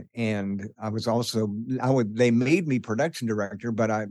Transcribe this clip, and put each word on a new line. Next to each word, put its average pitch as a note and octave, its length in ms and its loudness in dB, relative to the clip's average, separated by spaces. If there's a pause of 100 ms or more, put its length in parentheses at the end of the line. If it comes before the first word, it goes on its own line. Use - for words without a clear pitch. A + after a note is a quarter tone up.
(140)
and G#2 560 -2 (100)
I G#2+ 80 -4
was A2 180 -4
also, A2+ 480 0 (260)
I B2+ 100 0
would, A2+ 260 2
they B2 140 6
made C#3 360 4
me C3 120 2
production A#2+ 500 -2
director, G#2 440 -4
but A2 180 2
I, G#2+ 200 0